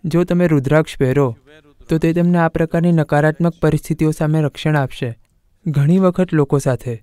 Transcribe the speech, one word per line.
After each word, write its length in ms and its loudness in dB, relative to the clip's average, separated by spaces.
જો 200 0
તમે 240 0
રુદ્રાક્ષ 500 0
પહેરો, 300 0
તો 80 0
તે 160 0
તમને 240 2
આ 100 2
પ્રકારની 440 0
નકારાત્મક 720 0
પરિસ્થિતિઓ 500 0
સામે 300 0
રક્ષણ 360 -2
આપશે. 320 -4
ઘણી 340 2
વખત 340 0
લોકો 260 0
સાથે 440 -4